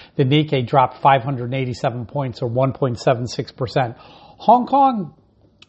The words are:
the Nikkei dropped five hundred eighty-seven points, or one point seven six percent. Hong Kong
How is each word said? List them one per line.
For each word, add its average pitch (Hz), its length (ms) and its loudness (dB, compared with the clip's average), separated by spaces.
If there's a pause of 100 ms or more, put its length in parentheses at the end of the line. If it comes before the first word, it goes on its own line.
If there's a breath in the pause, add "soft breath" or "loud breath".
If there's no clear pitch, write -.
(160 loud breath)
the 151 80 2
Nikkei 143 420 2
dropped 127 380 0
five 139 180 6
hundred 123 320 -6
eighty-seven 123 540 -4
points, 131 340 -8
or 127 60 -4
one 127 260 0
point 123 240 -2
seven 123 300 0
six - 240 -10
percent. 123 480 -4
Hong - 680 0
Kong 254 480 0 (560)